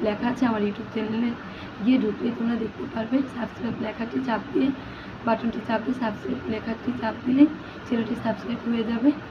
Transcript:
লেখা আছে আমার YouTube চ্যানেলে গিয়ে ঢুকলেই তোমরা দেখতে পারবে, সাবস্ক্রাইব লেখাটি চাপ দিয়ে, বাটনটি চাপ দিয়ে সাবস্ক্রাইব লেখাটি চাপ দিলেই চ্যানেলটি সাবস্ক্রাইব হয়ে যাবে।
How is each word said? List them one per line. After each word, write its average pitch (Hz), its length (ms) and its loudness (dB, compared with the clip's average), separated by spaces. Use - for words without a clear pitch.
লেখা 208 260 2
আছে 247 160 0
আমার 226 180 4
YouTube 208 280 -2
চ্যানেলে 220 380 0
গিয়ে 247 180 6
ঢুকলেই 214 380 0
তোমরা 233 200 0
দেখতে 208 360 -4
পারবে, 226 260 0
সাবস্ক্রাইব 233 500 -4
লেখাটি 226 440 -4
চাপ 214 240 0
দিয়ে, 269 180 4
বাটনটি 226 420 0
চাপ 220 160 0
দিয়ে 254 180 -2
সাবস্ক্রাইব 226 400 -4
লেখাটি 226 400 -4
চাপ 220 240 -2
দিলেই 262 260 8
চ্যানেলটি 233 380 0
সাবস্ক্রাইব 233 440 -2
হয়ে 233 180 2
যাবে। 233 260 4